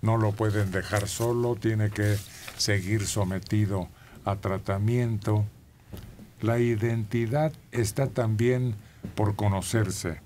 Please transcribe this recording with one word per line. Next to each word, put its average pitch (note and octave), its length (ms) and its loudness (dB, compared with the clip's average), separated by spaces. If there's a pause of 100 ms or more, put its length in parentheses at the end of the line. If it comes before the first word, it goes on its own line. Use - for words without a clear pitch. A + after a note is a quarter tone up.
No A2 160 4
lo G#2+ 160 2
pueden G#2 380 2
dejar F#2+ 360 0
solo, A#2+ 480 0
tiene G#2+ 340 0
que G#2 280 0 (400)
seguir G2+ 500 0
sometido F#2+ 840 0 (340)
a G2 120 0
tratamiento. G#2+ 1080 0 (960)
La A#2 180 2
identidad A#2 920 0 (200)
está A#2+ 360 0
también A#2+ 680 0 (400)
por G#2 200 2
conocerse. F#2+ 920 0